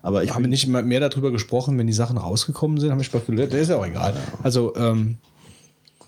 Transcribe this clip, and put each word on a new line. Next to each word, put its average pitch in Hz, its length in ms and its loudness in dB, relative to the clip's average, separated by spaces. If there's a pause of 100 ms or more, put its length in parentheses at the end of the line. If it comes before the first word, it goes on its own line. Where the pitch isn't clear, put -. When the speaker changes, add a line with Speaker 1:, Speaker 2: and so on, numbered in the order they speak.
Speaker 1:
Aber 190 220 0
ich - 80 0
Speaker 2:
Haben 120 80 -2
wir - 40 0
Speaker 1:
bin 127 80 2
Speaker 2:
nicht 131 160 0
mal 123 160 0
mehr 123 160 2
darüber 139 320 0
gesprochen, 123 460 0
wenn 117 100 2
die 113 60 2
Sachen 117 240 0
rausgekommen 120 640 -2
sind? 147 120 2
Haben 135 80 0
wir 135 60 0
spekuliert? 120 480 -2
Das 143 80 0
ist 160 80 2
ja 165 80 2
auch 98 80 -2
egal. 87 280 -2 (300)
Also, 120 320 2
ähm, 113 420 2 (920)